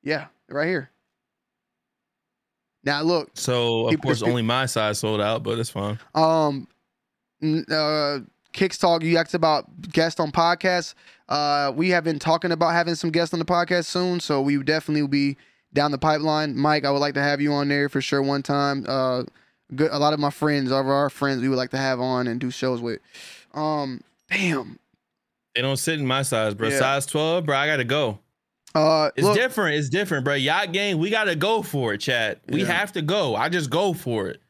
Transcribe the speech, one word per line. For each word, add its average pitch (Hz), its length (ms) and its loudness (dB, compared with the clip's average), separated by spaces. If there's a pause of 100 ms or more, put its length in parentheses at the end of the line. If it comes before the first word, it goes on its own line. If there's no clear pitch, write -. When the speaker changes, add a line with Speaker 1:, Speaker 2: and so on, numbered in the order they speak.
Speaker 1:
Yeah, 147 240 -4 (220)
right 147 200 -4
here. 151 200 -4 (2000)
Now, 143 180 0
look. 165 320 0
Speaker 2:
So, 120 520 0
of 117 40 0
Speaker 1:
People, 151 180 0
Speaker 2:
course, 123 100 0
Speaker 1:
people 113 120 0
Speaker 2:
only 123 120 0
my 127 240 0
size 107 320 -2
sold 110 220 0
out, 110 220 0
but 110 160 -4
it's 117 120 -4
fine. 104 280 -4 (160)
Speaker 1:
Um, 156 540 2 (720)
n-, 156 280 0
uh, 151 500 0 (320)
Kicks - 260 0
Talk, 170 240 4
you 165 160 2
asked 165 160 -2
about 160 320 2 (240)
guests 160 300 0
on 156 100 0
podcasts. 175 640 2 (340)
Uh, 143 460 0
we 175 160 0
have 170 140 2
been 156 160 -2
talking 170 320 0
about 165 200 2
having 170 220 2
some 165 160 -2
guests 165 240 0
on 165 60 -2
the 156 40 -2
podcast 175 420 0
soon, 180 340 -2
so 143 200 0
we 139 220 2
definitely 151 400 0
will 139 60 0
be 139 280 2 (360)
down 143 180 2
the 139 80 -4
pipeline. 156 580 0
Mike, 147 280 2
I 139 60 2
would 139 100 2
like 143 140 0
to 143 80 0
have 143 180 0
you 147 120 2
on 143 160 0
there 143 200 2
for 139 120 -2
sure 139 220 0
one 139 220 0
time. 143 440 0
Uh, 131 360 0 (500)
good, 151 160 2
a 147 80 -4
lot 151 160 4
of 147 60 -4
my 143 100 2
friends, 143 400 0
of 135 160 2
our 139 240 2
friends, 139 320 -2
we 135 60 0
would 131 100 2
like 127 120 -4
to 131 60 -4
have 135 240 0
on 127 280 0
and 120 120 -4
do 127 120 -4
shows 127 280 -2
with. 117 200 -6 (520)
Um, 147 480 -4 (300)
damn. 170 480 -2 (800)
Speaker 2:
They 123 60 -2
don't 135 160 0
sit 160 200 -2
in 139 80 -2
my 135 160 0
size, 110 320 0
bro. 107 140 -2
Speaker 1:
Yeah. 139 100 0
Speaker 2:
Size 135 280 0
twelve, 160 400 -2
bro. 143 100 0
I 139 100 0
gotta 147 180 0
go. 123 360 -2 (540)
Speaker 1:
Uh, 156 420 4
Speaker 2:
It's 143 80 0
Speaker 1:
look. 208 100 4
Speaker 2:
different. 208 420 0
It's 143 120 -2
different, 170 360 -2
bro. 143 100 2
Yacht 160 380 0
gang, 196 260 0
we 170 100 0
gotta 214 260 0
go 202 280 0
for 127 320 -2
it, 104 40 -6
chat. 117 500 -2
We 156 120 -2
Speaker 1:
Yeah. 196 120 0
Speaker 2:
have 190 200 -2
to 175 100 -4
go. 156 320 0
I 120 140 0
just 165 220 -2
go 175 240 0
for 107 340 -4
it. - 220 -10